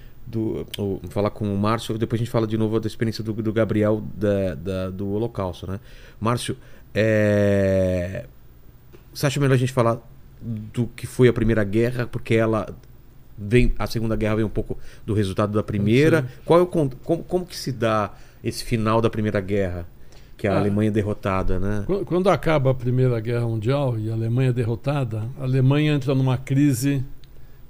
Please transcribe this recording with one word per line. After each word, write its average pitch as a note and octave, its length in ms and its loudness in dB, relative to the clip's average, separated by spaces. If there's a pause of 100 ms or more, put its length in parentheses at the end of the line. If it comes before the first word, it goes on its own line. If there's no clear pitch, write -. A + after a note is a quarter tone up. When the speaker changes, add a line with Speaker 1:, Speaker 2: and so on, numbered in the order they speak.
(260)
Speaker 1:
do, A2 400 -4 (120)
ou, G2 320 -4
falar G#2 180 0
com G#2 260 -4
o G2 40 0
Márcio, A2 400 0
depois A2+ 200 -2
a A#2 60 -2
gente A2+ 60 -6
fala A2+ 160 0
de A2 100 -2
novo A2 240 0
da A2 60 -4
experiência A2+ 360 -4
do, G#2+ 120 -4
do A2 180 -4
Gabriel G#2+ 500 2 (120)
da, G2 400 0
da, F#2 360 -6
do G2 200 -6
Holocausto, G2 600 -4
né? G2 80 -6 (400)
Márcio, A#2 380 -2 (380)
é, G2 1300 2 (880)
você - 120 -2
acha C3+ 140 -2
melhor C#3 140 4
a B2+ 40 6
gente B2+ 140 -2
falar A#2 260 2 (440)
do A2 460 -4
que - 180 -12
foi B2+ 220 6
a A2+ 40 4
Primeira A2 320 2
Guerra, A#2 420 0
porque - 280 -2
ela A2 340 2 (720)
vem, A#2+ 400 4
a G#2+ 80 0
Segunda A2+ 300 -2
Guerra G#2+ 200 0
vem A2 80 2
um G2+ 60 0
pouco - 260 -4 (300)
do G2+ 80 -2
resultado G2+ 380 0
da G#2 100 0
primeira. A#2+ 600 4
Speaker 2:
Sim. B2 60 -4 (160)
Speaker 1:
Qual E3+ 160 6
é - 20 6
o F3 40 2
con-, D#3 240 0 (120)
como, E3 220 -2
como F3+ 220 -4
que - 100 -16
se - 160 -6
dá G#2+ 400 0 (300)
esse - 220 -6
final A2 360 2
da A2 80 4
Primeira G#2+ 320 -2
Guerra, F#2 460 -2 (500)
que - 100 -4
é G2 40 2
a F#2+ 40 2
Speaker 2:
Ah. G2 40 2
Speaker 1:
Alemanha G#2 320 2
derrotada, G2 680 0
né? G2+ 280 0
Speaker 2:
Qu-, F#3 180 0
quando F#3 240 0
acaba D3 440 2
a - 20 2
Primeira B2+ 460 2
Guerra A#2+ 260 -2
Mundial A#2 520 0
e G#2+ 120 -4
a - 20 -4
Alemanha A#2 400 2
derrotada, A#2 720 -2 (180)
a C3+ 40 -6
Alemanha C3+ 500 4
entra C3+ 200 0
numa C3 220 2
crise C#3 680 2 (680)